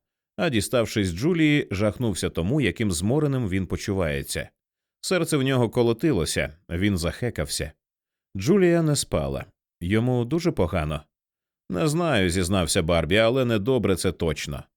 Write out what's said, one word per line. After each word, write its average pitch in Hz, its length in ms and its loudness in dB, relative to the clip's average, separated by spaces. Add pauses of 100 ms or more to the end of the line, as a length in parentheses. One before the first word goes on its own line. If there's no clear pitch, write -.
(380)
А 117 120 0
діставшись 107 640 0
Джулії, 147 600 2
жахнувся 104 580 -2
тому, 104 320 0
яким 104 300 0
змореним 127 580 0
він 92 180 -2
почувається. 80 840 -4 (520)
Серце 165 360 0
в 131 60 0
нього 127 260 2
колотилося, 113 880 0 (120)
він 92 280 0
захекався. 78 760 -4 (640)
Джулія 170 440 4
не 151 140 2
спала. 69 500 -4 (360)
«Йому 117 440 0
дуже 165 260 -2
погано?» 78 520 -2 (640)
«Не - 180 0
знаю», 143 420 2
зізнався 90 520 0
Барбі, 82 360 2
«але 120 280 2
недобре 110 500 0
це 92 160 0
точно. 76 520 -6 (140)